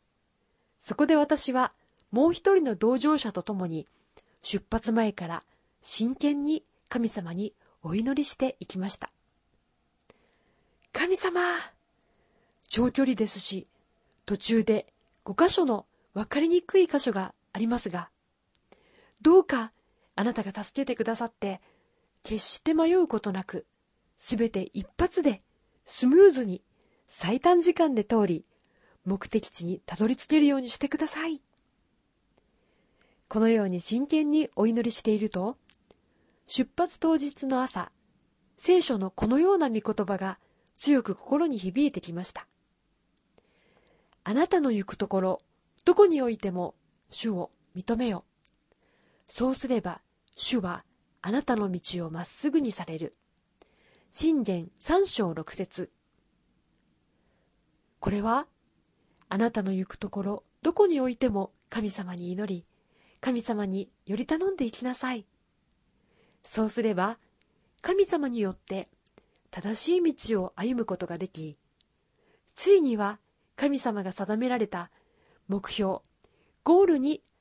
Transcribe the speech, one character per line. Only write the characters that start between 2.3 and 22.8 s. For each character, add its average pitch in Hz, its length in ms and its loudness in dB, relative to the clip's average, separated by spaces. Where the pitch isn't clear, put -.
う - 20 -2
一 392 220 2
人 359 100 4
の 240 100 -2
同 226 240 2
乗 294 200 2
者 226 140 -4
と 180 100 -4
共 190 240 -6
に 160 200 -8
出 - 280 -4
発 226 220 -2
前 220 200 2
か 180 140 -10
ら 165 160 -8
真 233 320 -4
剣 285 300 0
に 302 200 -2
神 233 200 -2
様 175 240 -6
に 196 220 -6
お 160 120 -6
祈 233 200 0
り 285 100 0
し - 120 -6
て 262 240 -2
い 185 60 -14
き - 120 -10
ま 185 100 -4
し - 80 -8
た。 - 160 -14
「神 359 240 0
様、 359 240 -2
長 233 220 0
距 269 140 2
離 254 100 2
で 214 120 -2
す 202 120 -6
し、 190 280 -8
途 208 100 -2
中 226 280 2
で 220 280 0
五 196 140 -10
箇 359 140 4
所 370 120 2
の 220 220 -2
分 208 120 -6
か - 140 -2
り 330 80 2
に 349 140 4
く - 160 2
い 359 80 6
箇 294 120 -2
所 254 140 0
が 190 220 -6
あ 190 60 -8
り 220 80 0
ま 240 120 0
す 208 120 -6
が、 170 200 -8
ど 349 180 8
う - 40 -2
か 233 280 -4
あ 196 80 0
な 233 100 0
た - 80 -4
が 196 220 -8
助 - 180 -6
け - 40 -2
て 247 80 -4
く 220 100 -4
だ 226 100 -2
さ 233 120 -6
っ 233 60 -12
て、 196 280 -8
決 214 220 -6
し - 180 -12
て 320 120 2
迷 330 200 4